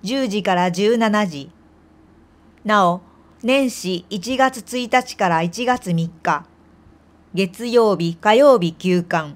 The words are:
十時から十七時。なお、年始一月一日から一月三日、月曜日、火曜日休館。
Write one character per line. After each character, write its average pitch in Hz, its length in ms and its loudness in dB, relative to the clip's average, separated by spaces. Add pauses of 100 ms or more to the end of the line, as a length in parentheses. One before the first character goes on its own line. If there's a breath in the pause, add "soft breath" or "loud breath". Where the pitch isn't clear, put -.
十 247 260 -4
時 196 140 -4
か 190 120 0
ら 180 160 0
十 208 240 0
七 214 320 0
時。 143 240 -12 (1120)
な 208 240 2
お、 175 140 -2 (420)
年 262 260 0
始 185 400 -6
一 214 280 -6
月 262 220 0
一 240 280 -8
日 247 300 -2
か 196 100 0
ら 165 140 2
一 175 240 -4
月 247 260 -2
三 165 160 -2 (160)
日、 156 220 -2 (880)
月 190 320 -4
曜 226 320 4
日、 170 180 -2
火 214 200 2
曜 262 240 6
日 170 160 -2
休 180 280 0
館。 156 320 -6